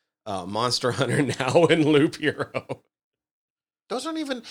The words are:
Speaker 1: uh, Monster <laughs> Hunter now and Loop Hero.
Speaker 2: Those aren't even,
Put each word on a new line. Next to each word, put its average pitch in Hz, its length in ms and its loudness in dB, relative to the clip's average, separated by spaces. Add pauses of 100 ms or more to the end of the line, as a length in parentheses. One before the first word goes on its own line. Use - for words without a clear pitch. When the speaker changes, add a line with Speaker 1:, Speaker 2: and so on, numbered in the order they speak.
(260)
Speaker 1:
uh, 95 180 -6
Monster 120 480 0
<laughs> - 0 -
Hunter 127 300 0
now 131 420 2
and 160 220 4
Loop 151 300 4
Hero. - 680 -6 (1080)
Speaker 2:
Those 262 160 -6
aren't 320 140 -6
even, 269 320 -6